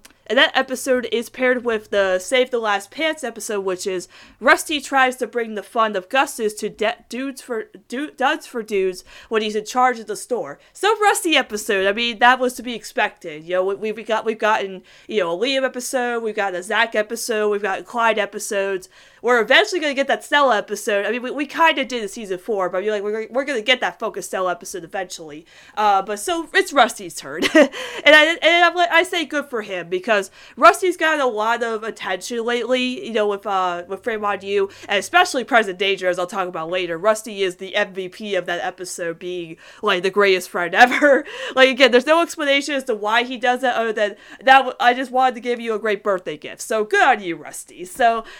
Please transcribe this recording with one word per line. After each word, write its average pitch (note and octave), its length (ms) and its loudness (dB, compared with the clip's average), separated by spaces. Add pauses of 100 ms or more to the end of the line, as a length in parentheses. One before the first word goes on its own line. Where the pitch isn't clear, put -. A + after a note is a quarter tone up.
(260)
and A3+ 120 2
that D4+ 180 4
episode B3+ 540 0
is A#3 180 -2
paired B3+ 360 0
with A3 260 -4
the F#3+ 300 2
Save B3+ 320 0
the A#3 80 0
Last G3+ 320 -2
Pants D#4 320 -4
episode, A3+ 380 -6
which F#3 220 -4
is F#3 220 -6 (320)
Rusty D4+ 420 4
tries C4 360 2
to B3+ 100 -4
bring A#3 300 -6
the F#3+ 80 -6
fun A3 320 0
of F#3 120 -6
Gus's C4 460 -2
to G#3 140 -6
de-, - 400 -4
dudes C4 340 -8
for A3 220 -8 (240)
du-, C#4+ 240 -8
duds D4+ 340 -2
for A#3+ 160 -8
dudes F#3+ 400 -2 (260)
when A3 140 0
he's G#3+ 140 -4
in G#3 80 -4
charge B3+ 340 0
of A3 80 -14
the G#3 80 -8
store. F3+ 460 -8 (120)
So G#4 280 2
Rusty G4 360 2
episode. G#3 480 0
I G3 80 4
mean, A#3 280 -4
that B3+ 180 6
was B3+ 160 -2
to - 80 -10
be A#3+ 120 -8
expected. F#3 680 -6
You E3+ 120 -6
know, F#3 100 2
we, G3 260 -4
we G#3+ 140 -10
got, A3 200 -4
we've A3 140 -4
gotten, G3 460 -2 (240)
you A3 100 -4
know, E3+ 140 0
a F3 40 -2
Liam C4 280 0
episode, B3 580 -4
we've G#3+ 140 -6
got G3+ 180 -2
a F3 80 -6
Zach G#3+ 320 0
episode, G#3+ 540 -2
we've G3+ 120 0
got F#3+ 240 -4
Clyde A3+ 360 0
episodes. G3+ 680 -4 (340)
We're A#3+ 200 4
eventually D#4 380 4
gonna D4 140 -2
get C4 120 0
that A3+ 180 -2
Stella C#4+ 320 2
episode. G3+ 480 -4
I G3+ 60 -4
mean, A#3+ 120 -4
we, B3+ 80 -6
we C4+ 140 -6
kinda D4+ 400 2
did A#3+ 180 -6
in G3+ 60 -6
season F#3+ 300 -8
four, F#3+ 320 -4
but F#3 80 -4
I - 40 -2
mean, G#3+ 80 -2
like, G#3 120 -2
we're, G#3+ 280 -4
we're C4 140 -2
gonna C4+ 180 -4
get B3+ 180 2
that F#3 180 -4
Focus G3 280 -8
Stella F#3 260 -2
episode F3 320 -12
eventually. E3 600 -12 (320)
Uh, G3+ 260 4
but G#3 180 -6
so E4 340 -4
it's F#4+ 180 2
Rusty's A3+ 440 4
turn, D3 320 -10
<laughs> - 60 2
and C#4+ 160 10 (360)
I, D4+ 340 8
and E4+ 240 4
I'm E4 100 4
like, F4 160 2
I E4 120 4
say F4 240 -4
good C#4+ 240 -6
for A3+ 100 -6
him F#3 300 -8
because G3 400 0 (260)
Rusty's E4+ 400 6
gotten D#4+ 240 0
a C4+ 60 2
lot A3+ 360 0
of A3+ 200 -4
attention G#3+ 640 -6
lately. B3 600 -2
You A3+ 60 -8
know, G#3+ 160 2
with, G3+ 180 -4
uh, F#3 420 -2
with F#3+ 140 -8
Frame A3 220 -4
on G3+ 160 -2
You, G3 300 0 (180)
and G3+ 100 0
especially D#4+ 460 2
Present G3 340 0
Danger, G3 300 0
as F3+ 100 0
I'll F3+ 80 -2
talk F#3 220 -4
about E3 220 -8
later. F3 260 -4
Rusty G#3+ 460 0
is F3+ 140 -2
the F#3+ 200 -8
M G3 160 -2
V F#3 160 -8
P G3+ 280 -8
of F3 100 -4
that F3 180 -4
episode, F3 540 -8
being, F3 400 -10 (240)
like, F#3+ 200 0
the F#3+ 80 0
greatest F#3+ 380 2
friend F3 260 -4
<laughs> - 0 -
ever. C4 520 6 (280)
Like, C4 140 8
again, C4 220 4
there's B3 160 4
no D#4+ 160 4
explanation C#4+ 520 0
as C4 100 -4
to B3 100 -4
why G#3+ 300 0
he B3+ 120 -10
does B3 240 0
that B3+ 160 0
other A3+ 160 0
than G#3 240 -2 (260)
that. C4 180 8
W-, B3+ 200 -4
I B3 140 4
just B3+ 160 -6
wanted B3+ 240 2
to A#3+ 60 -14
give A#3+ 200 -4
you A3+ 140 -4
a G#3 40 -4
great G#3 240 -2
birthday F#3 360 -4
gift. A#2+ 240 -14
So A3 220 -2
good F#4+ 180 2
on B3 200 4
you, E3+ 140 -6
Rusty. C#3 480 -16
So A3+ 400 0 (160)